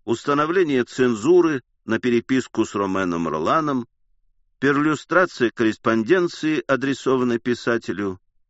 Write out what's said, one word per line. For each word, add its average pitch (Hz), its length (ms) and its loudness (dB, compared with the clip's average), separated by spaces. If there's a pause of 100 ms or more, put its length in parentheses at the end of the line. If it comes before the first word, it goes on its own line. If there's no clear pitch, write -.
установление 143 800 0
цензуры 131 760 2 (240)
на 110 140 -2
переписку 120 680 0
с - 80 -10
Роменом 95 540 -2
Роланом, 127 600 -2 (720)
перлюстрация 147 920 0
корреспонденции, 120 1160 0
адресованной 127 720 0
писателю, 107 800 -4 (300)